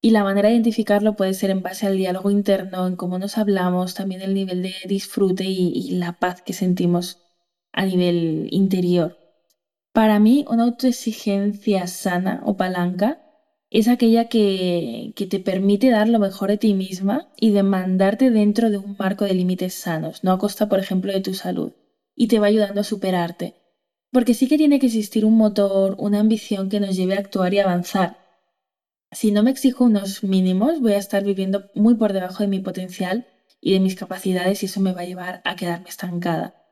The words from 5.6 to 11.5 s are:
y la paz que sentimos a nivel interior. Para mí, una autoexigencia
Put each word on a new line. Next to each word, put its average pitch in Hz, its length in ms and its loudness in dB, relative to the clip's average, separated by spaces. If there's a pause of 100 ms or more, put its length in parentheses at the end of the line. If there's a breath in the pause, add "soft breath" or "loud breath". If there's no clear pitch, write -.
y 180 220 -4
la 175 160 -4
paz 180 280 -4
que - 120 -10
sentimos 175 640 -2 (560)
a 196 120 -4
nivel 175 640 0
interior. 180 680 0 (760)
Para 214 280 4
mí, 240 300 6
una 233 140 2
autoexigencia 208 1200 -2